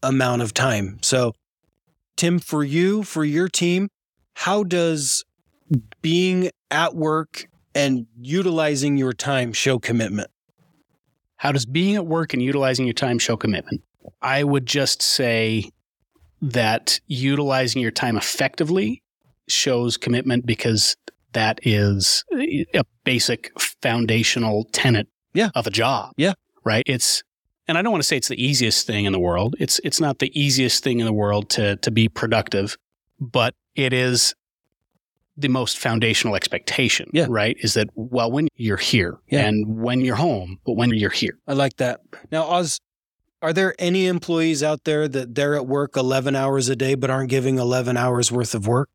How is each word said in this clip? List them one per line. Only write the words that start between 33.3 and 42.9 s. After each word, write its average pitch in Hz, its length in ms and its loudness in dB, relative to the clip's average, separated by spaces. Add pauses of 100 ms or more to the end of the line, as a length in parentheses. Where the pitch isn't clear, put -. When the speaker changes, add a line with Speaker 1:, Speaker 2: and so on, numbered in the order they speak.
Speaker 2:
it 131 160 0
is 127 420 2 (1000)
the 139 120 -2
most 127 300 0
foundational 113 580 0
expectation, - 760 -2
Speaker 1:
Yeah. 156 160 2
Speaker 2:
right? 110 320 0
Is 110 140 0
that, 107 200 0
well, 117 360 -4
when 151 260 0
you're 104 200 -2
here 90 420 0 (100)
Speaker 1:
Yeah. 139 180 2
Speaker 2:
and 107 340 0
when 120 200 0
you're 127 160 0
home, 95 500 -2
but 123 60 0
when 120 220 2
you're 104 160 0
here. - 360 -4
Speaker 1:
I 139 60 -6
like 139 240 0
that. 123 240 -2 (320)
Now, 160 120 -2
Oz, 175 360 -2 (640)